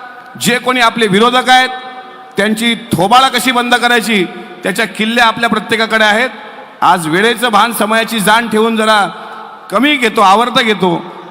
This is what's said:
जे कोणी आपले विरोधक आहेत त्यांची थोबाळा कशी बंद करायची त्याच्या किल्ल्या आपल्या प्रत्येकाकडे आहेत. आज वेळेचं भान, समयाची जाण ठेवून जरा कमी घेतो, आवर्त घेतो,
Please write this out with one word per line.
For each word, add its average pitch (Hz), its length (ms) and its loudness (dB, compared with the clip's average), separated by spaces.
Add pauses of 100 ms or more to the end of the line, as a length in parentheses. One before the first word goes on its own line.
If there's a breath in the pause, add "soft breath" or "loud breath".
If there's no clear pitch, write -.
(400)
जे 240 180 0
कोणी 247 220 -2
आपले 233 260 2
विरोधक 233 420 2
आहेत 254 200 4 (680)
त्यांची 220 380 0
थोबाळा 226 540 2
कशी 247 220 -2
बंद 240 240 0
करायची 233 500 2 (380)
त्याच्या 196 240 -4
किल्ल्या 226 400 0
आपल्या 226 240 0
प्रत्येकाकडे 220 540 0
आहेत. 220 260 2 (500)
आज 165 260 2
वेळेचं 214 420 0
भान, 220 240 2
समयाची 220 480 -2
जाण 220 280 2
ठेवून 220 280 0
जरा 214 300 2 (640)
कमी 285 260 2
घेतो, 226 240 0
आवर्त 220 380 4
घेतो, 190 380 0 (340)